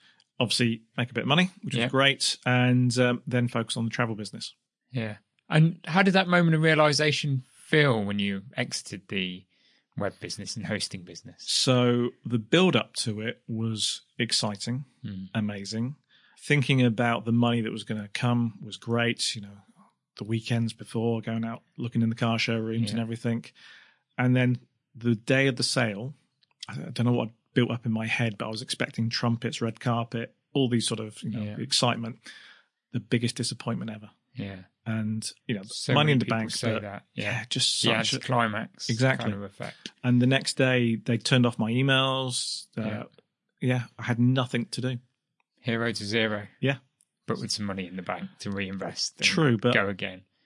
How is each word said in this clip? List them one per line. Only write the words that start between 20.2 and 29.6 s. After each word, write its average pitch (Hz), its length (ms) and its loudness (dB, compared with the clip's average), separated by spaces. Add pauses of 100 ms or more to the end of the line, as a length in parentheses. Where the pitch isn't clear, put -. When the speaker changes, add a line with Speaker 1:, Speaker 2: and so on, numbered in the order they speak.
Speaker 1:
weekends 113 480 -2
before, 113 500 -4
going 113 220 -4
out, 113 180 -8 (140)
looking 120 260 -2
in 113 80 2
the 113 60 -2
car 117 220 0
showrooms 113 520 0
and 110 80 -2
Speaker 2:
Yeah. 117 60 0
Speaker 1:
everything. 113 400 -4 (720)
And 127 200 4
then 123 220 4 (360)
the 117 200 2
day 135 320 2
of 131 100 0
the - 60 -4
sale, 117 520 -2 (540)
I, - 60 -12
I - 160 -8
don't 120 160 0
know 120 60 4
what 120 180 0 (240)
built 123 160 4
up 117 160 -6
in 113 60 0
my 110 140 -2
head, 113 300 -2
but 117 100 -6
I 110 40 -6
was 110 120 -8
expecting - 460 -4
trumpets, 117 540 -2